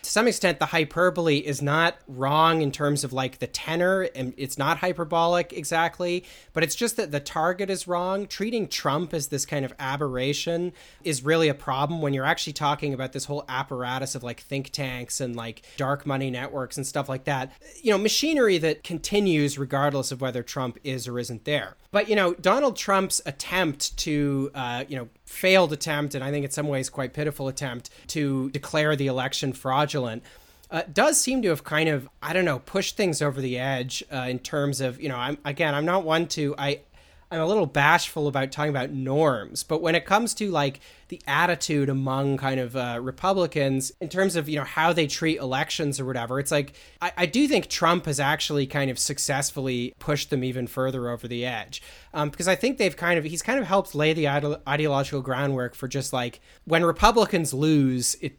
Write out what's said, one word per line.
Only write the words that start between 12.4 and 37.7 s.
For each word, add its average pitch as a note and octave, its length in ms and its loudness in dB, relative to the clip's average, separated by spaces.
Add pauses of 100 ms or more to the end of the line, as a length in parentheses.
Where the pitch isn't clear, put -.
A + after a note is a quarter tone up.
talking C#3+ 420 -2
about B2+ 200 -6
this C3 100 -6
whole C#3+ 240 -6
apparatus B2+ 680 -4
of, B2 80 -10
like, A#2+ 180 -10
think C#3 300 -6
tanks B2+ 500 -6
and, A#2+ 160 -6
like, A2+ 240 -10 (160)
dark C#3 280 -2
money C3+ 240 -2
networks B2+ 460 -6
and C#3 100 -6
stuff C#3 220 -4
like C3 160 -6
that. C3+ 300 -2 (280)
You A3 100 4
know, G3 60 6
machinery A3 600 4
that D#3 260 0
continues D#3+ 720 2
regardless C#3 540 0
of B2+ 80 -8
whether B2+ 240 -2
Trump B2+ 400 -6
is C3 240 -6
or B2 100 -6
isn't A#2 280 -8
there. B2+ 320 -4 (140)
But, G#3+ 180 2
you G#3 80 4
know, F#3 160 4
Donald A#3+ 420 2
Trump's F#3+ 500 0
attempt E3 760 -2
to, C#3+ 540 0
uh, B2 360 -6
you C3+ 80 -6
know, A#2+ 100 -8 (180)
failed F#3 460 4
attempt, D3 440 -2
and C3 80 -4
I C#3 80 -4
think D3 120 -2
in C#3 60 -6
some D3+ 180 -4
ways C3+ 220 -2
quite C3 240 -6
pitiful D3 340 -4
attempt, B2+ 440 -8 (160)
to C#3 420 0
declare D3+ 460 0
the C#3 100 0
election C3 480 -2
fraudulent, C3 680 0 (480)
uh, E3 100 -2 (100)
does C#4+ 300 4
seem B3+ 220 0
to F#3+ 60 2
have D3+ 140 0
kind D#3 260 2
of, C3+ 200 -2 (100)
I D3+ 140 -6
don't F#3 120 2
know, C#3 140 0
pushed - 380 -4
things F3 240 2
over C#3 200 0
the B2 180 -2
edge, C3 520 -2
uh, C3 160 -4
in B2+ 120 -2
terms C#3+ 420 -2
of, B2+ 180 -2
you D3+ 100 -4
know, B2+ 80 -4
I'm, C3 280 -2
again, D3 300 0
I'm D3 100 0
not F3+ 180 2
one D#3+ 260 2
to, D3 280 -2
I, C#3+ 220 -2 (500)
I'm E3 120 -4
a D#3+ 60 2
little G3+ 180 4
bashful D3 600 4